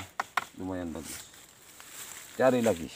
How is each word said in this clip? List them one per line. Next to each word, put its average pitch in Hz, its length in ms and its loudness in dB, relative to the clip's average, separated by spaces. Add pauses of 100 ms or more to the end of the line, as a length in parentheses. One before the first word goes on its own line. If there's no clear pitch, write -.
(640)
lumayan 90 320 -4
bagus. - 380 -10 (1040)
Cari 127 260 6
lagi, 85 320 4